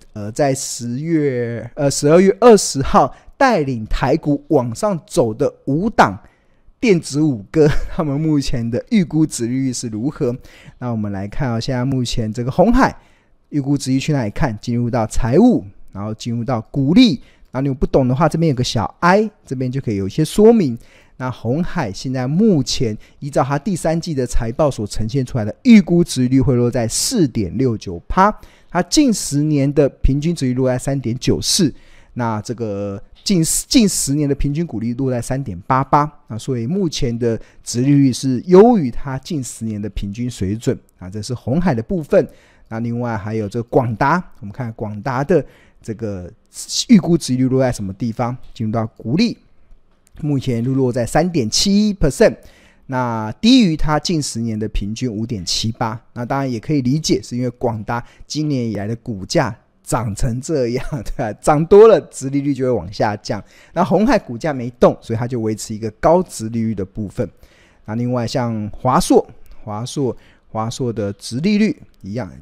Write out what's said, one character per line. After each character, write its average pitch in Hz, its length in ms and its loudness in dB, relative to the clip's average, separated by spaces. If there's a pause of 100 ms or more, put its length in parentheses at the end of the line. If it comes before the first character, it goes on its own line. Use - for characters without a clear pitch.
(140)
呃， 104 180 -10
在 139 220 0
十 120 460 -6
月， 127 760 -2
呃， 143 140 0
十 147 200 0
二 165 100 8
月 190 200 4
二 233 180 8
十 - 240 -4
号 147 340 2 (220)
带 240 240 4
领 127 240 -4
台 139 320 0
股 147 320 -2
往 123 260 2
上 202 320 -2
走 117 260 0
的 131 180 -2 (140)
五 165 240 -2
档 131 280 2 (640)
电 202 200 4
子 143 220 -4
五 131 300 0
哥， 151 160 6 (220)
他 - 140 -4
们 143 160 -2
目 156 200 0
前 131 300 -2
的 117 200 -4
预 208 140 4
估 151 220 2
值 120 220 -4
率 131 260 -2
是 123 140 -8
如 110 220 -4
何？ 131 260 -2 (420)
那 123 140 -6
我 117 40 -4
们 104 160 -4
来 98 160 -6
看 127 240 -2
啊， 113 80 -2
现 127 160 -4
在 123 80 -2
目 131 200 -2
前 113 280 -2
这 120 120 -6
个 123 80 -4
鸿 190 200 4
海 240 240 2 (540)
预 151 100 -4
估 139 160 0
值 135 140 -4
率 131 100 2
去 151 140 -2
哪 135 100 0
里 104 60 -4
看？ 160 320 -2
进 120 160 -2
入 120 100 0
到 113 200 0
财 127 320 2
务， 214 260 4 (260)
然 98 120 -12
后 107 100 -8
进 120 180 -8
入 117 120 -4
到 113 180 -2
股 139 320 -2
利， 214 260 6 (300)
然 - 40 -14
后 127 80 -4
你 139 60 -2
有 135 60 -2
不 143 140 0
懂 139 200 2
的 123 60 2
话， 151 160 2
这 170 80 0
边 165 120 2
有 131 60 0
个 123 80 -2
小 - 360 -2
I， 202 300 2 (140)
这 - 120 -10
边 127 160 -4
就 135 100 -6
可 123 100 -4
以 104 40 0
有 98 100 -2
一 95 60 -6
些 151 120 -2
说 208 300 6
明。 147 240 0 (420)
那 127 120 -6
鸿 127 320 -4
海 151 280 -4
现 127 220 -8
在 127 140 -4
目 170 340 4
前 113 340 -2 (220)
依 143 100 -12
照 147 160 0
它 143 140 -2
第 185 180 -4
三 165 240 -2
季 165 140 -6
的 131 140 -2
财 117 240 0
报 151 180 2
所 117 160 -4
呈 107 240 -4
现 131 160 -2
出 123 140 -4
来 110 40 -2
的 104 200 -6
预 226 180 10
估 170 220 2
殖 - 180 -2
利 123 60 2
率 131 140 4
会 127 120 2
落 120 160 2
在 117 180 -2
四 180 400 0
点 101 300 -4
六 123 180 0
九 90 320 -10
趴， 196 240 4 (380)
它 175 140 -2
近 285 280 2
十 147 300 -2
年 147 320 2
的 143 160 4 (140)
平 139 180 2
均 165 140 -2
殖 143 100 -4
利 127 60 0
率 123 60 -4
落 131 120 0
在 127 80 -2
三 139 220 -4
点 127 180 -4
九 92 240 0
四， - 320 0 (400)
那 113 300 -4
这 123 100 -8
个 101 480 -6 (220)
近， 175 200 2 (240)
近 226 220 4
十 - 240 -4
年 147 160 0
的 143 60 0
平 139 180 -2
均 165 140 -4
股 117 120 -10
利 117 140 -4
落 131 160 -4
在 123 100 -2
三 131 240 -6
点 98 220 -10
八 131 180 0
八， 147 240 2 (200)
那 110 100 -10
所 123 220 -6
以 113 80 -4
目 185 200 -2
前 120 300 -2
的 113 220 -2 (240)
殖 120 180 -4
利 131 60 2
率 143 260 6
是 127 320 -2
优 208 320 8
于 135 140 0
它 131 260 -6
近 139 260 -6
十 - 220 -10
年 107 160 -6
的 104 80 -6
平 101 240 -6
均 120 160 -4
水 104 260 -4
准 117 220 -2 (220)
啊， 90 100 -14
这 104 100 -10
是 110 140 -8
鸿 127 260 -2
海 175 140 2
的 - 80 -2
部 190 220 -4
分。 165 240 2 (420)
那 113 100 -8
另 117 200 -4
外 120 180 -4
还 107 160 -8
有 107 160 -4
这 107 80 -8
个 117 60 -4
广 120 320 0
达， 156 280 0 (160)
我 113 60 -16
们 98 80 -14
看 117 200 -8
广 107 280 -10
达 131 220 -4
的 151 200 2 (380)
这 113 140 -10
个 95 360 -8 (580)
预 226 100 8
估 165 180 2
殖 - 160 -4
利 127 60 0
率 131 100 2
落 131 100 2
在 131 120 2
什 113 120 -8
么 95 80 -6
地 117 200 -6
方？ 123 260 -6 (160)
进 113 140 -6
入 107 40 -4
到 117 140 -2
股 120 300 -6
利， 214 220 0 (840)
目 147 180 -2
前 120 260 -2
落 131 280 0
在 117 140 -2
三 160 260 0
点 131 180 -2
七 202 380 2
一 208 60 0
percent， 170 420 4 (520)
那 120 520 -4
低 247 220 6
于 165 160 2
它 151 200 0
近 156 240 -2
十 - 200 -8
年 113 160 -4
的 107 100 -4
平 104 260 -6
均 123 160 -6
五 107 160 -6
点 107 200 -8
七 - 260 -4
八。 113 260 -6 (160)
那 123 120 -8
当 135 140 -4
然 135 120 -2
也 117 80 -6
可 156 140 -4
以 143 80 2
理 127 180 0
解， - 220 0
是 - 160 -10
因 123 60 -2
为 123 80 -2
广 113 320 -4
达 120 200 -6 (220)
今 151 240 -4
年 123 200 -2
以 107 60 -4
来 101 100 -6
的 110 120 -6
股 101 280 -10
价 135 300 -2 (260)
涨 120 320 -6
成 123 280 -2
这 139 280 -2
样， 120 220 -4
<laughs> 127 240 -6
对 - 20 -8
吧？ 113 220 -4
涨 160 280 2
多 208 200 12
了， 185 140 8 (100)
殖 135 180 -10
利 139 120 -2
率 143 120 -2
就 131 120 -4
会 127 60 0
往 101 200 -2
下 107 240 0
降。 104 260 -8 (300)
那 165 100 -2
鸿 185 240 2
海 220 140 4
股 120 180 -8
价 156 140 -4
没 127 200 -6
动， 165 280 4
所 - 160 -6
以 107 40 -4
它 117 60 -2
就 120 140 -4
维 110 160 -2
持 - 180 -10
一 107 40 -8
个 107 140 -6
高 170 320 2
殖 110 260 -10
利 113 120 -4
率 110 140 -2
的 95 80 -6
部 101 240 -8
分。 95 220 -6 (560)
那 110 100 -8
另 120 160 -4
外 120 160 -2
像 113 460 -4
华 131 260 0
硕、 - 260 4 (380)
华 107 220 -8
硕、 127 320 -4 (320)
华 110 200 -4
硕 120 220 -4
的 101 220 -4
殖 - 260 -10
利 208 180 2
率 208 220 2 (220)
一 95 120 -12
样， 110 160 -6 (120)